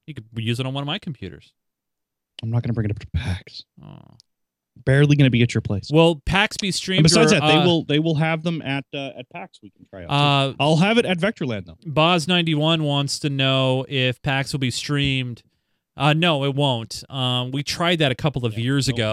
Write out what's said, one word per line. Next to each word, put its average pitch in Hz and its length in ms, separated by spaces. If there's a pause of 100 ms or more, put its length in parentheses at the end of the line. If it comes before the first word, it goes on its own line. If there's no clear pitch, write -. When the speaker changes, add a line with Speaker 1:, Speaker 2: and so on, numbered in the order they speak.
Speaker 1:
You 156 80
could 110 100 (120)
use 117 240
it 131 60
on 131 60
one 139 100
of 143 40
my 160 120
computers. - 540 (880)
Speaker 2:
I'm 113 80
not 117 120
gonna 120 100
bring 110 140
it 101 40
up 101 100
to - 80
pax. - 560 (180)
Speaker 1:
Aw. 50 320 (680)
Speaker 2:
Barely 143 320
gonna 139 140
be 120 120
at 117 120
your 113 60
place. 98 320
Speaker 1:
Will 165 320
pax 196 320
be 196 140
streamed 185 300
Speaker 2:
And 156 40
besides 180 280
Speaker 1:
or, 170 80
Speaker 2:
that, 147 60
they 156 120
Speaker 1:
uh, 156 80
Speaker 2:
will, 165 180
they 143 140
will 160 180
have 160 280
them 165 180
at, 135 220 (100)
uh, 139 240
at 123 120
pax 180 320
we 104 80
can - 160
try 92 180
out. - 60
Speaker 1:
Uh, 143 420
Speaker 2:
So - 80
I'll 151 160
have 202 220
it 240 60
at 180 140
Vectorland, 139 480
though. 80 180
Speaker 1:
Boz 156 440
ninety-one 160 560
wants 143 360
to 151 100
know 135 580
if 127 340
pax 135 300
will 143 80
be 131 100
streamed. 135 720 (540)
Uh, 143 160
no, 156 320
it 139 120
won't. 127 520
Um, 127 440
we 143 100
tried 175 380
that 143 100
a 127 60
couple 131 280
of 110 100
Speaker 2:
Yeah, 113 100
Speaker 1:
years 135 240
Speaker 2:
no, 107 60
Speaker 1:
ago, 107 180